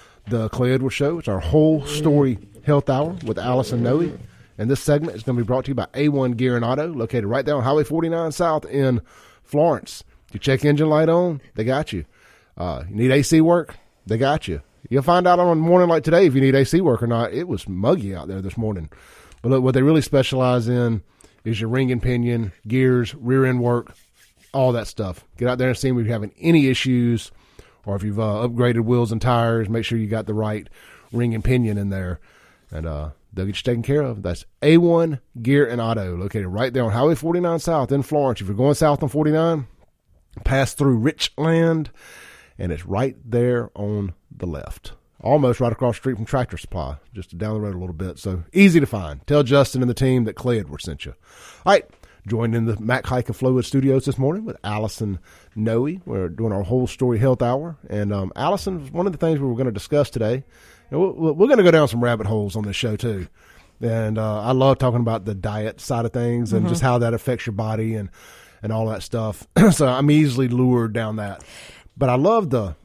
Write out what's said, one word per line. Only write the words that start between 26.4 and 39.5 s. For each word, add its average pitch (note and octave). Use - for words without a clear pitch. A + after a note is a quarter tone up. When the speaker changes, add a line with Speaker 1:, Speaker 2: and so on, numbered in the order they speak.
Speaker 1:
issues, B2
or G2
if G2
you've, G#2
uh, G#2+
upgraded A#2
wheels A#2+
and A2
tires, A#2
make A2+
sure A#2+
you A2
got A2
the G#2+
right G#2+
ring A#2
and A2
pinion A#2+
in G2+
there, F#2
and, D#2+
uh, D2+
they'll F#2
get G2+
you -
taken A#2+
care C#3
of. A#2
That's F2+
A D#3
one E3+
Gear C#3
and A#2+
Auto, A2+
located F#2+
right A#2
there B2+
on A2
Highway C#3
forty-nine E3+
South C#3+
in C#3
Florence. C#3
If F#2+
you're G2+
going C#3
south D3
on D3
forty-nine, D#3